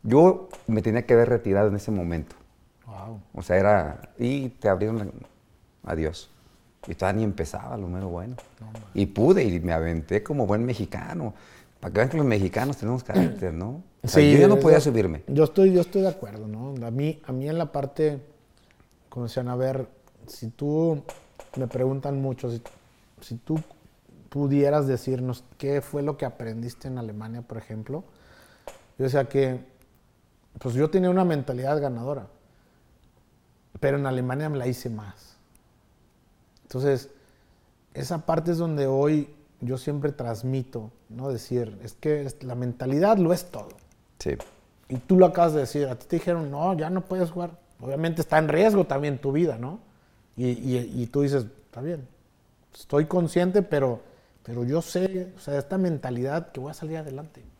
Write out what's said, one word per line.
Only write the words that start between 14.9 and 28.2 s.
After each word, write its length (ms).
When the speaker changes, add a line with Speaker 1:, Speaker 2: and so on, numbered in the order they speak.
Speaker 2:
yo 160
estoy, 300
yo 80
estoy 220
de 80
acuerdo, 360
¿no? 280
A 60
mí, 340
a 60
mí 160
en 100
la 140
parte, 480
como 180
decían, 220
a 80
ver, 320
si 220
tú, 520
me 100
preguntan 560
mucho, 300
si, 100
si 160
tú 220
pudieras 580
decirnos 560
qué 220
fue 220
lo 140
que 80
aprendiste 640
en 120
Alemania, 440
por 160
ejemplo, 460